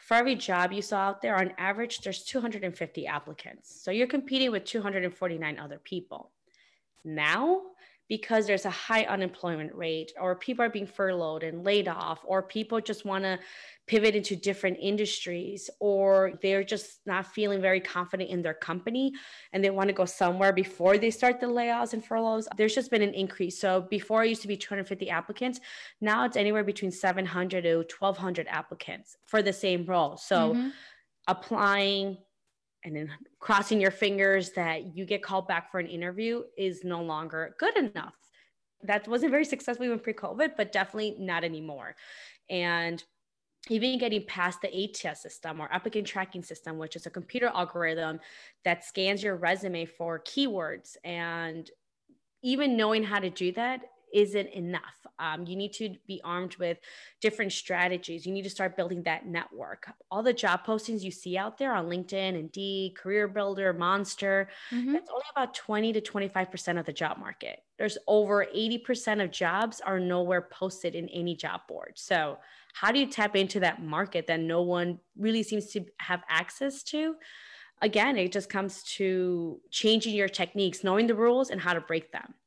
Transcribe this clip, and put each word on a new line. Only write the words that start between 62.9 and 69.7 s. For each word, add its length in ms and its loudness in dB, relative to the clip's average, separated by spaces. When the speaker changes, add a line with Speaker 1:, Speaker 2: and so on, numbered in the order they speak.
Speaker 1:
Career 320 0
Builder, 440 0
Monster, 760 0
Speaker 2:
Mm-hmm. 220 0
Speaker 1:
that's 160 -2
only 200 -4
about 240 -2
twenty 380 0
to 80 2
twenty-five 500 -2
percent 260 -4
of 100 -2
the 60 -6
job 260 -2
market. 420 -12
There's 200 -2
over 440 6
eighty 260 0
percent 420 0
of 100 0
jobs 500 0